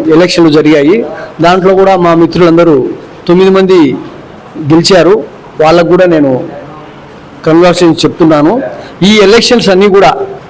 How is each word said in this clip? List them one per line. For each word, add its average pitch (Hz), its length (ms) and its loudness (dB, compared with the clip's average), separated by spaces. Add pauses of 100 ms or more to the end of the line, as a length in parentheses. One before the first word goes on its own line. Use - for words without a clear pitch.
(160)
ఎలక్షన్లు 175 420 2
జరిగాయి. 151 400 2 (480)
దాంట్లో 185 360 0
కూడా 190 120 2 (120)
మా 170 80 0 (100)
మిత్రులందరూ 165 540 2 (520)
తొమ్మిది 185 280 2
మంది 190 220 2 (920)
గెలిచారు. 170 440 2 (480)
వాళ్ళకు 165 300 2
కూడా 180 220 2
నేను 143 180 0 (1120)
కంగ్రాచులేషన్ 170 580 2
చెప్తున్నాను. 156 480 0 (560)
ఈ 208 40 2 (140)
ఎలక్షన్స్ 226 480 0
అన్నీ 196 220 2
కూడా 185 140 4 (400)